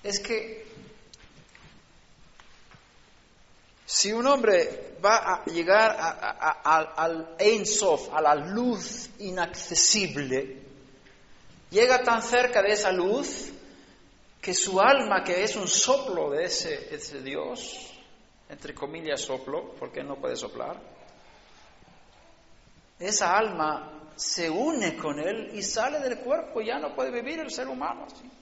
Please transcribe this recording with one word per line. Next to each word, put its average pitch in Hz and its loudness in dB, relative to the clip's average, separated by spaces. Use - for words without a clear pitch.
es 202 -4
que - -6
si - 0
un 233 0
hombre 220 4
va 220 8
a 185 0
llegar 185 6
a, 165 -2
a, - -2
a, 156 4
al, 160 2
al 165 -2
Ein 208 4
Sof, - 2
a 156 2
la 151 8
luz 202 -2
inaccesible, 165 0
llega 247 6
tan 233 2
cerca 247 4
de 208 4
esa 208 2
luz 196 -2
que 185 -4
su 190 2
alma, 220 4
que 180 -2
es 208 -2
un 190 -6
soplo 180 0
de 151 -2
ese, 156 -6
ese 147 -12
Dios, 147 -10
entre 143 -16
comillas 151 -6
soplo, 135 -6
porque 143 -10
él 139 -10
no 139 -8
puede 127 -4
soplar, 123 -8
esa 190 2
alma 165 0
se - -4
une 214 0
con 147 -4
él 208 -4
y 202 -6
sale 277 -2
del 254 -4
cuerpo, 262 -2
ya 220 -4
no - -6
puede 262 -2
vivir 247 -6
el 269 -8
ser 254 -6
humano, 254 -6
¿sí? - -20